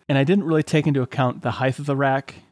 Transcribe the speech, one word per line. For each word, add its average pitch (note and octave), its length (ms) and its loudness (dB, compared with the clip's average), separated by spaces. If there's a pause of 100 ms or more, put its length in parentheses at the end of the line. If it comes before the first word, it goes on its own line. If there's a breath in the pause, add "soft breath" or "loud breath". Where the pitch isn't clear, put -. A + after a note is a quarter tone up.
and C#3+ 100 2
I C3+ 60 4
didn't F#3 220 2
really D#3 180 2
take D3+ 240 0
into C#3 140 2
account B2+ 400 -2
the A#2+ 100 -2
height C3 260 -2
of C#3+ 80 -12
the C#3+ 100 -2
rack C3+ 400 -2 (160)